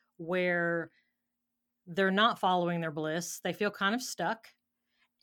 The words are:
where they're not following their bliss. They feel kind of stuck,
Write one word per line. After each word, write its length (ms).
where 760
they're 240
not 280
following 420
their 100
bliss. 500
They 120
feel 180
kind 240
of 80
stuck, 460